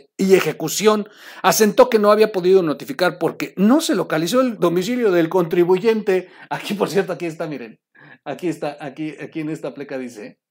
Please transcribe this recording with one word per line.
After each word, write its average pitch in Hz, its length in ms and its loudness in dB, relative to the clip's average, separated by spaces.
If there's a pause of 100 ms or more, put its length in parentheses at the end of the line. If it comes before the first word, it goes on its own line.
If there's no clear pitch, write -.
(180)
y 190 160 2
Ejecución, 185 760 0 (360)
asentó 214 480 4
que 220 80 4
no 208 120 4
había 214 200 4
podido 185 320 4
notificar - 560 -4
porque 160 360 -4
no 233 260 4
se 320 120 -2
localizó 170 480 0
el 240 160 -2
domicilio 185 540 0
del 170 180 2
contribuyente. 185 1000 0 (200)
Aquí, 151 240 -6
por 185 160 -2
cierto, 175 240 -2
aquí 170 140 -8
está, 165 180 -10
miren. 120 340 -14 (440)
Aquí 156 260 -8
está, 151 300 -8
aquí, 151 400 -12
aquí 151 200 -12
en 156 100 -6
esta 151 240 -10
pleca 139 240 -12
dice, 120 400 -14 (120)